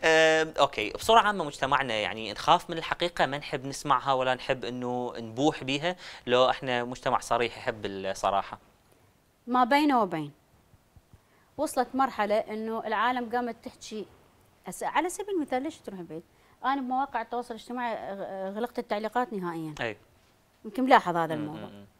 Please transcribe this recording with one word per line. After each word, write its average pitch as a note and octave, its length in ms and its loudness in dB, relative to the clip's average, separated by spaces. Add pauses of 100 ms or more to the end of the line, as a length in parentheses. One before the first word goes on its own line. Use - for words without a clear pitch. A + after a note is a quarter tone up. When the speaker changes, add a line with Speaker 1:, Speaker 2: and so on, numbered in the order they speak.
Speaker 1:
آم، D#3+ 540 6
أوكي، A2 320 2
بصورة A3+ 300 6
عامة G3 240 0
مجتمعنا C3+ 500 0
يعني G#2 380 -4
نخاف - 380 4
من E3 80 -4
الحقيقة، - 480 0
ما C#3 120 -4
نحب C#3 280 -6
نسمعها C#3 460 0
ولا B2+ 220 2
نحب B2+ 300 -2
إنه B2 520 -4
نبوح A#2+ 480 0
بيها، C#3+ 320 -2 (300)
لو B2 240 6
إحنا B2 340 -2
مجتمع B2 360 -2
صريح A#2+ 380 0
يحب G#2+ 280 -6
الصراحة. G2 720 -2 (880)
Speaker 2:
ما B3+ 180 4
بينه C#4 380 4
وبين. D#3+ 300 -2 (1200)
وصلت C4+ 380 0
مرحلة A#3+ 400 2
إنه A3 520 -2
العالم A3+ 440 0
قامت A#3+ 340 -2
تحكي، - 420 -12 (600)
هسه F#3 200 -8
على D4 220 0
سبيل G4+ 260 -6
المثال C4+ 280 -2
ليش D#4 160 -8
تروح G3 200 -12
البيت؟ E3 260 -12 (400)
أنا C#4 160 0
بمواقع B3+ 420 -4
التواصل A#3 320 -6
الاجتماعي A#3+ 400 -6
غ-، F#3+ 640 -8
غلقت A#3+ 220 -4
التعليقات A#3 540 -2
نهائيًا. E3 480 -6
Speaker 1:
أي. A2+ 160 -2 (680)
Speaker 2:
يمكن A#3+ 200 -2
ملاحظ F#3+ 320 6
هذا D#3+ 180 0
Speaker 1:
مم، D#3 60 -4
Speaker 2:
الموضوع. D3+ 280 -8
Speaker 1:
مم، G3+ 60 -18
مم. G2+ 120 -20 (140)